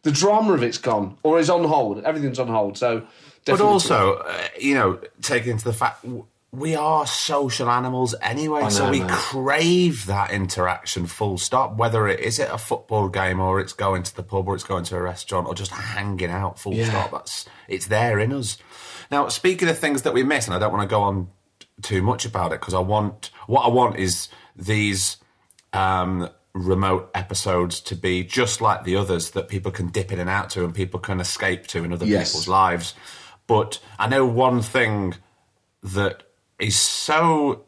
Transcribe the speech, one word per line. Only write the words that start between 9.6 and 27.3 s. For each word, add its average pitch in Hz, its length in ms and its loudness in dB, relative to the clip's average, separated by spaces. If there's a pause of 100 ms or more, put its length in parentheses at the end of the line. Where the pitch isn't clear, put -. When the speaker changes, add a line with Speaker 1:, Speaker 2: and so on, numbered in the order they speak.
Speaker 2:
that 98 240 0
interaction, 90 760 -2
full 95 320 -4
stop, 127 380 0
whether 110 320 2
it 95 120 0
is 117 200 -2
at - 120 -2
a 110 60 -6
football 107 500 -2
game 92 320 0
or 92 200 2
it's 92 120 -6
going 95 300 -2
to 92 120 -10
the 92 80 -12
pub 95 260 -4
or 98 60 -2
it's 90 100 -8
going 90 200 -4
to 92 120 -6
a 87 60 -2
restaurant 90 440 -4
or 87 80 -6
just 90 160 -8
hanging 98 600 -6
out, 92 280 -4
full 101 160 -6
Speaker 1:
Yeah. 113 160 0
Speaker 2:
stop. - 220 -2
That's, - 340 -10 (220)
it's 95 180 -4
there 107 320 2
in 117 160 0
us. 135 240 -6 (520)
Now, 143 180 2
speaking 180 420 2
of 160 80 0
things 143 240 0
that 113 100 0
we 127 120 4
miss, 135 220 0
and 92 80 -2
I - 40 0
don't 107 140 2
wanna 101 140 0
go 104 160 2
on 98 260 0 (540)
too 95 200 0
much 117 240 0
about 90 260 -2
it, - 80 -6
'cause - 140 -6
I 92 60 2
want, 104 500 -2 (160)
what 123 160 4
I 120 60 4
want 120 300 4
is 92 300 -2 (280)
these, 101 600 0 (560)
um, 92 560 0 (240)
remote 95 640 2
episodes 92 680 -2